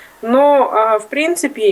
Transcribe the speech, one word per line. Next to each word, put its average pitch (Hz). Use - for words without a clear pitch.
Но, 269
э, 220
в 214
принципе, 294